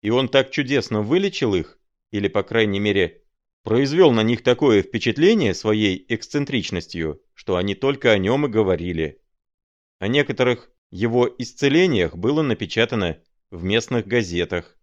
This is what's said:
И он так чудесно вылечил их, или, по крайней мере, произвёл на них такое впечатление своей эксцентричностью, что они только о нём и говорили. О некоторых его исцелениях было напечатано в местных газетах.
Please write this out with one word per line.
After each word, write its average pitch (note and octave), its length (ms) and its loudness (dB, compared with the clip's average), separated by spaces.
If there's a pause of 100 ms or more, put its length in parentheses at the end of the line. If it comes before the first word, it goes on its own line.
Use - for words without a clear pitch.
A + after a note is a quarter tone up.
И G#2 80 -4
он B2 200 0
так C3+ 220 2
чудесно B2+ 500 -2
вылечил C3+ 540 0
их, - 240 -4 (320)
или, G2+ 160 -2
по G2 160 -2
крайней G#2 360 0
мере, G2 440 0 (400)
произвёл C#3 480 4
на A2+ 100 2
них A2+ 220 0
такое A#2+ 400 4
впечатление C3+ 720 0
своей G#2+ 540 0
эксцентричностью, G2+ 1120 -6 (100)
что - 220 -4
они F#2+ 180 -2
только G2+ 380 0
о G2+ 80 4
нём B2+ 260 0
и C3 40 -4
говорили. F2 720 -2 (760)
О F#2+ 80 -6
некоторых B2 640 0 (200)
его A#2 360 0 (100)
исцелениях C#3 760 0
было B2+ 260 -2
напечатано A2 800 -2 (300)
в F2 120 -12
местных A2+ 440 -2
газетах. F2 760 -4